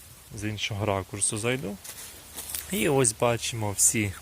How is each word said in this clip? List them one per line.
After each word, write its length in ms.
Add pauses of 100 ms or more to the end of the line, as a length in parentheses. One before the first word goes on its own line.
(360)
з 140
іншого 360
ракурсу 520
зайду. 400 (920)
І 180
ось 300
бачимо, 520
всі 500